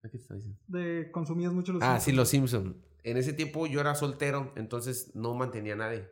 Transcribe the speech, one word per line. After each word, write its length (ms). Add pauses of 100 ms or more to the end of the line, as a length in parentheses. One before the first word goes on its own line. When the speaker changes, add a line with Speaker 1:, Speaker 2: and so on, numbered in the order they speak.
Speaker 1:
¿Qué 80
te 80
estaba 200
diciendo? 300
Speaker 2:
De 440
consumías 420
mucho 180
los 100
Speaker 1:
Ah, 180
Speaker 2:
Simpson. 60
Speaker 1:
sí, 60
los 180
Simpson. 480 (260)
En 140
ese 140
tiempo 360
yo 120
era 160
soltero, 640
entonces 580
no 180
mantenía 400
a 40
nadie. 340